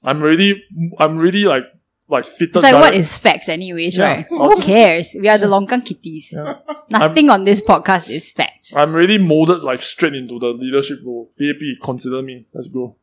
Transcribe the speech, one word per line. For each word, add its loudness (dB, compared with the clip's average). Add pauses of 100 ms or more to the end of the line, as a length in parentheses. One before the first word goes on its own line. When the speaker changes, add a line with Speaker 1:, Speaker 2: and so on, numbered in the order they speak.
Speaker 1:
I'm -4
really, 0 (360)
I'm 0
really, 0
like, 0 (440)
like, 2
fitted -4
Speaker 2:
It's 6
like, 8
what 8 (120)
Speaker 1:
direct- 0
Speaker 2:
is -2
facts 0
anyways, -6
Speaker 1:
Yeah. 2
Speaker 2:
right? -4
Speaker 1:
I'll 0
Speaker 2:
Who 8
Speaker 1:
just -2
Speaker 2:
cares? 2
We 0
are 4
the 0
Longkang -2
Kitties. -16
Speaker 1:
Yeah. -12 (320)
Speaker 2:
Nothing 2
on 4
this 2
podcast 0
is -12
facts. -8
Speaker 1:
I'm 2
really 2
molded, 2
like, -6
straight -4
into -12
the -4
leadership -4
role. -14
P -2
A -6
P, -10
consider -8
me. -16
Let's -16
go. -10